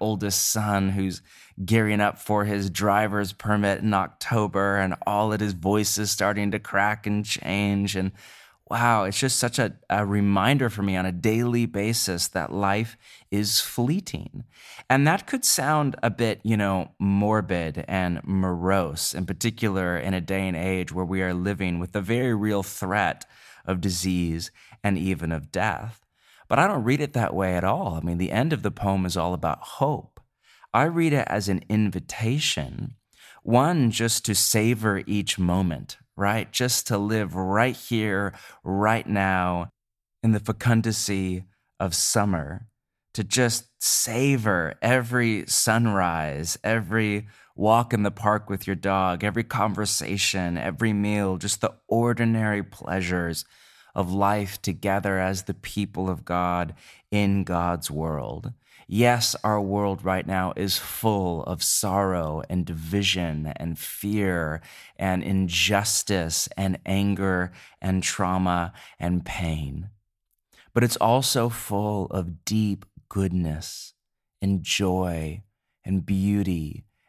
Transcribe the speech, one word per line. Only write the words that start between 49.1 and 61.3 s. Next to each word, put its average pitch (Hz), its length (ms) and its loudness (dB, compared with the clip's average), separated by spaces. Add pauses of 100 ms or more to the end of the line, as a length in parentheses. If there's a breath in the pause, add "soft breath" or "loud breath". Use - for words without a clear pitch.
every 107 200 0
conversation, 98 1120 -2
every 95 340 0
meal, 104 440 0
just 85 240 -4
the - 140 -2 (120)
ordinary 113 760 2
pleasures 87 800 -4 (500 loud breath)
of 90 180 -2
life 101 480 0
together 98 580 -2
as 95 260 -2
the 95 100 -6
people 95 560 -6
of 87 140 -6
God 87 500 -2 (360 loud breath)
in 101 340 2
God's 87 460 -2
world. 76 600 -6 (360 soft breath)
Yes, 120 540 4
our 107 180 2
world 98 440 0
right 92 220 0
now 92 300 -2
is 95 220 -2
full 95 640 -2